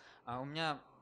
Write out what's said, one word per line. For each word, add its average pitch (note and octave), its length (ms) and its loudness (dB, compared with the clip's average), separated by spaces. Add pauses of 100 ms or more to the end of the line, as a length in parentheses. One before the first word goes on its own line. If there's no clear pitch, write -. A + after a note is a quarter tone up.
(260)
А, B2 140 0
у C3 60 0
меня D3+ 340 2 (220)